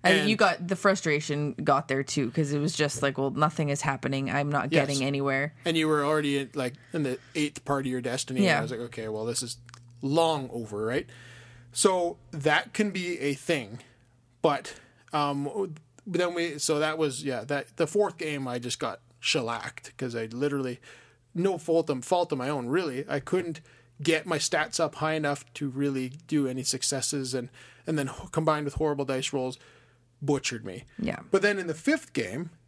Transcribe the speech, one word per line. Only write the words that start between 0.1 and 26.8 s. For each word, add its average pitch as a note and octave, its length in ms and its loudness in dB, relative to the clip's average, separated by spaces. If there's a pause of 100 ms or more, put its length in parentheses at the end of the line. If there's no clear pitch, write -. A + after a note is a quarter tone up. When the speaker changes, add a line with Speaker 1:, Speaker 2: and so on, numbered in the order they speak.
Speaker 2:
And E3 200 6
Speaker 1:
you A3 60 4
got, F3+ 320 2
the F#3 80 0
frustration D3+ 760 2 (120)
got C#3+ 240 2
there C3+ 160 0
too, - 260 0
'cause D3 220 0
it C#3+ 80 0
was D#3 160 -2
just D3 260 0
like, C3+ 160 0
"Well, C#3 120 2
nothing D3+ 400 0
is C#3+ 100 -2
happening. C3+ 500 -2
I'm C#3+ 220 0
not C#3+ 200 0
Speaker 2:
Yes. D3 140 6
Speaker 1:
getting C#3 180 -2
anywhere." C#3 480 0 (120)
Speaker 2:
And E3 120 2
you D#3 120 4
were D3 160 4
already D3 340 2
in, C3+ 160 -4
like, B2+ 200 -2 (180)
in D#3+ 100 0
the C3 160 0 (160)
eighth D3+ 300 -2
part C#3 220 0
of B2+ 40 0
your B2+ 100 -2
destiny. B2+ 400 -2
And G3+ 60 8
Speaker 1:
Yeah. D3 120 4
Speaker 2:
I D3 40 0
was - 80 -4
like, A#2 100 -6
"Okay, A2+ 280 -8
well, G#2+ 160 -4
this A#2 180 -2
is A#2 140 -8 (460)
long D3+ 500 2
over," G#2+ 320 -6
right? B2 220 0 (680)
So F3+ 460 2 (120)
that D3+ 420 2
can G#3 200 2
be F3+ 260 -4
a C#3+ 160 0
thing, B2 460 -2 (600)
but, C#3+ 320 2 (380)
um, D3 600 -2 (320)
then F3 280 0
we, E3 260 -2
so D3+ 180 2
that D#3 200 0
was, C#3+ 260 0
yeah, B2 200 -2
that, C#3 320 -4
the D#3 120 2
fourth G3+ 280 2
game D3 300 -4
I B2 140 -2
just A#2+ 180 -4
got A2+ 220 -4 (180)
shellacked - 760 -2
'cause B2 180 -6
I A2+ 120 -2
literally, C3 520 -2 (560)
no F3+ 240 2
fault D#3+ 320 2
of, B2+ 140 0
fault F3 260 2
of C#3 80 0
my B2+ 100 -2
own, B2+ 200 -2
really. C#3+ 400 0
I C#3+ 100 0
couldn't F3 420 -2 (420)
get D#3+ 240 2
my D#3+ 120 0
stats D#3 400 0
up D#3+ 180 0
high D#3 180 0
enough D3 400 -2
to C#3+ 140 -4
really C3 440 -2 (160)
do D3 180 2
any B2+ 160 -4
successes, C3 720 -2